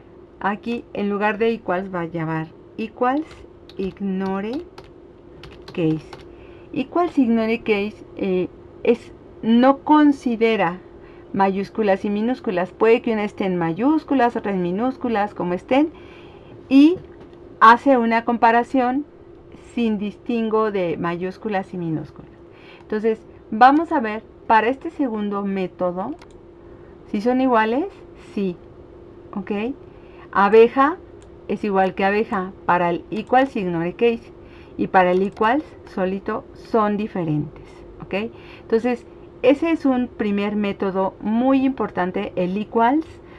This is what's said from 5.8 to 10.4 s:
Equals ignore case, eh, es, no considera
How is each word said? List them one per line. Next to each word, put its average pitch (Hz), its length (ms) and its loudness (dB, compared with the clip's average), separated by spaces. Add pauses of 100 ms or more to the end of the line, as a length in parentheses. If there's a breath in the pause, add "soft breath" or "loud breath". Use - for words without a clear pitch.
Equals 339 460 -2
ignore 226 420 2
case, 208 360 -2 (200)
eh, 185 320 -2 (340)
es, - 300 0 (300)
no 247 360 4
considera 226 1000 2 (540 loud breath)